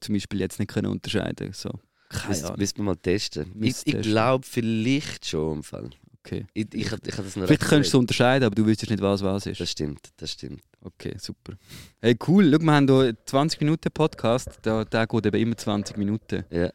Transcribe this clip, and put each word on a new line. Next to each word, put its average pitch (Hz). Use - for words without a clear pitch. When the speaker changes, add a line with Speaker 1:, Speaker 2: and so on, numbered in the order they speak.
Speaker 1:
zum -
Beispiel 98
jetzt 92
nicht 101
können 101
unterscheiden. 98
So. -
Keine -
Speaker 2:
Müsst, 90
Speaker 1:
Ahnung. -
Speaker 2:
müsst 98
man 104
mal 95
testen. 90
Speaker 1:
Müsst 117
Speaker 2:
Ich, -
ich -
Speaker 1:
testen. 107
Speaker 2:
glaub, 123
vielleicht 113
schon 78
im 73
Fall. 57
Speaker 1:
Okay. -
Speaker 2:
Ich, 107
ich, -
ich, 104
ich 101
hab 110
das -
noch 98
Speaker 1:
Vielleicht -
Speaker 2:
recht 151
Speaker 1:
könntest -
du 139
Speaker 2:
überlegt. 127
Speaker 1:
unterscheiden, 127
aber 101
du 110
wüsstest 110
nicht, 98
was 98
was 98
ist. 90
Speaker 2:
Das 87
stimmt, -
das -
stimmt. -
Speaker 1:
Okay, -
super. -
Hey, 117
cool. 180
Schau, 156
wir 160
haben 143
hier 131
zwanzig 143
Minuten 156
Podcast. 127
Der, 110
der 113
geht 110
eben 107
immer 113
zwanzig 104
Minuten. 101
Speaker 2:
Ja. 85